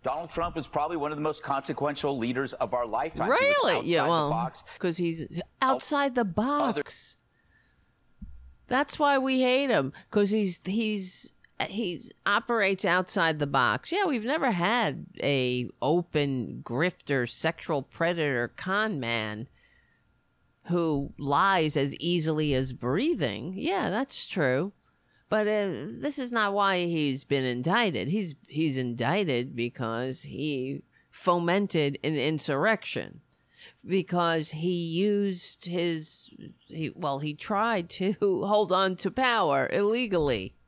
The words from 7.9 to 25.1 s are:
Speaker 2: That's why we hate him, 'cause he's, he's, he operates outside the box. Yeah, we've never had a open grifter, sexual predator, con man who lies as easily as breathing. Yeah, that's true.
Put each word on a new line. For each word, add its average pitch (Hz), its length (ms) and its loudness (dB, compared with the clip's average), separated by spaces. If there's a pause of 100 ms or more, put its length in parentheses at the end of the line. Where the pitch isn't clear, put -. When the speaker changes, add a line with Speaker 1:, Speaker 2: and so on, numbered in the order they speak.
Speaker 2:
That's 277 320 0
why 285 180 6
we 262 240 2
hate 262 280 4
him, 143 220 2 (200)
'cause 202 180 4
he's, 202 340 0
he's, 208 680 -4 (340)
he 190 340 -4 (240)
operates 202 600 2
outside 170 540 2
the 147 80 0
box. 127 440 2
Yeah, 392 140 2
we've 254 180 0
never 277 280 0
had 185 540 0 (160)
a 127 460 2 (140)
open 143 840 0
grifter, 135 680 0
sexual - 520 -2
predator, 151 720 0
con 202 440 -2
man 113 500 -4 (1160)
who 160 500 0
lies 156 580 2
as 139 200 0
easily 156 580 0
as 131 200 0
breathing. 151 840 -2
Yeah, 330 320 -2
that's 233 360 -4
true. 151 460 0 (560)